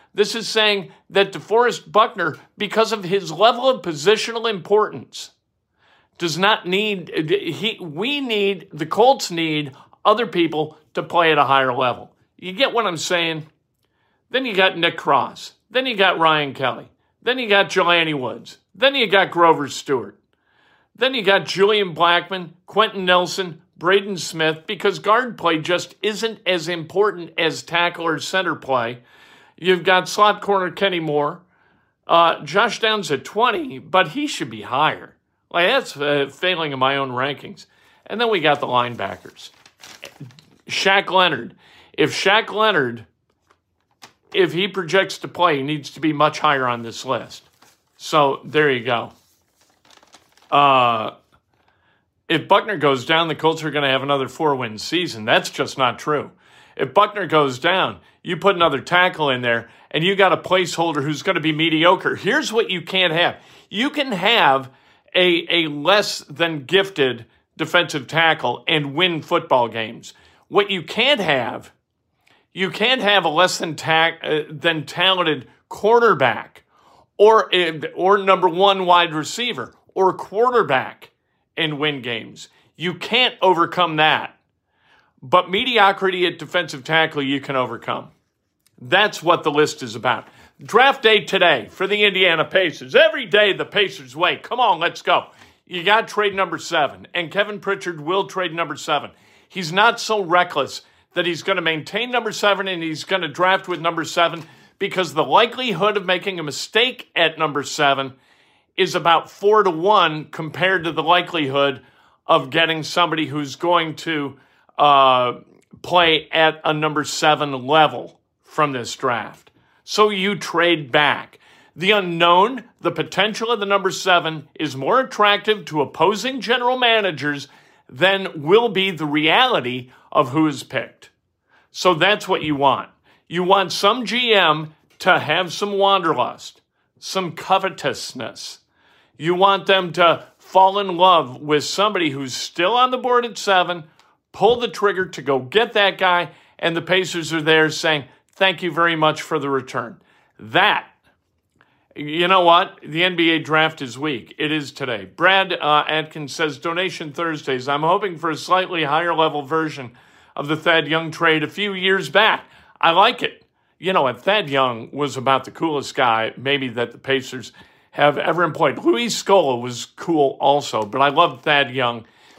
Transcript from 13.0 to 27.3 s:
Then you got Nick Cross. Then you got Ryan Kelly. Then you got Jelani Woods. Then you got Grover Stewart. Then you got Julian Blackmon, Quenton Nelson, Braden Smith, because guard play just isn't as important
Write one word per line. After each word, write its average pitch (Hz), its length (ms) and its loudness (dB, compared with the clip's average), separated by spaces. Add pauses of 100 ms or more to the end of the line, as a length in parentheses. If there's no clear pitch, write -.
Then 262 160 -2
you 220 80 -6
got 185 220 2
Nick 165 200 0
Cross. - 560 -2 (180)
Then 262 160 -2
you 247 100 -4
got 190 220 2
Ryan 151 360 2
Kelly. 117 360 -4 (320)
Then 254 160 -2
you 240 100 -6
got 202 220 4
Jelani 170 480 2
Woods. 117 400 -10 (160)
Then 277 200 2
you 254 120 0
got 185 240 4
Grover 160 380 4
Stewart. 120 500 -6 (760)
Then 262 200 0
you 233 80 -4
got 185 240 4
Julian 190 480 2
Blackmon, 175 560 0 (160)
Quenton 208 380 0
Nelson, 180 580 0 (140)
Braden 196 420 0
Smith, 156 480 -4
because 196 320 -2
guard 214 400 0
play 170 200 0
just 165 440 -4
isn't 214 440 -4
as 175 220 -2
important 175 720 -2